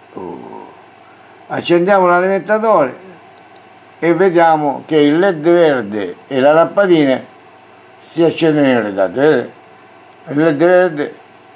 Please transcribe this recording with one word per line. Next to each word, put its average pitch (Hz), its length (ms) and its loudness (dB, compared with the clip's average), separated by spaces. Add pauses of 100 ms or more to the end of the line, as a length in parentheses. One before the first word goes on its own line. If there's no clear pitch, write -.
(140)
Oh. 76 340 -16 (1040)
Accendiamo 180 540 0
l'alimentatore 190 920 0 (1000)
e 165 160 0
vediamo 160 720 0
che 156 120 -2
il 147 200 4
led 180 240 0
verde 131 760 0 (100)
e 139 120 -4
la 143 140 4
lampadina 165 680 2 (800)
si - 240 -4
accendono 151 440 0
in 120 180 0
ritardo, 98 340 -4
vedete? 135 320 0 (760)
Il 143 100 -6
led 156 200 0
verde 170 580 0 (400)